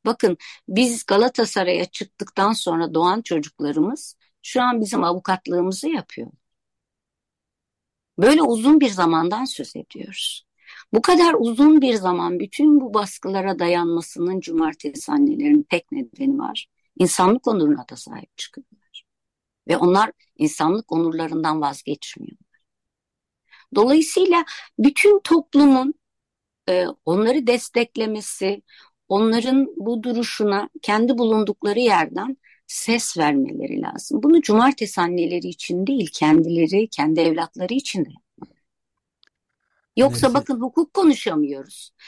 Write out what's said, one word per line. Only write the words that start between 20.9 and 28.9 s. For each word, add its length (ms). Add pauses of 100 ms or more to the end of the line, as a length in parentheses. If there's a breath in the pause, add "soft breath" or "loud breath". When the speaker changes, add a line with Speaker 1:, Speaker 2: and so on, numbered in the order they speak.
Speaker 1:
onurlarından 680
vazgeçmiyorlar. 1000 (1120 soft breath)
Dolayısıyla 680 (340 loud breath)
bütün 460
toplumun, 680 (760)
e, 180 (180)
onları 420
desteklemesi, 1160 (460 soft breath)